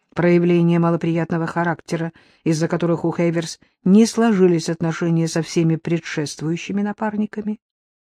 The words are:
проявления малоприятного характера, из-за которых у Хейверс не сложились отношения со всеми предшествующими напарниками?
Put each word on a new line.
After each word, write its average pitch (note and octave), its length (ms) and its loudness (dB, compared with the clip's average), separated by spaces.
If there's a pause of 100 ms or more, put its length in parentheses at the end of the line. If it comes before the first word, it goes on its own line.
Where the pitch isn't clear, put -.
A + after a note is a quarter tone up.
(140)
проявления F3 680 4
малоприятного E3+ 680 0
характера, E3 680 -4 (320)
из-за D#3+ 240 0
которых E3+ 380 -2
у E3 80 -2
Хейверс E3+ 460 -2 (240)
не G#3 240 6
сложились F#3 640 2
отношения E3 580 -2
со D#3+ 160 -2
всеми E3 320 0
предшествующими E3 1040 -6
напарниками? G#3 800 -6 (500)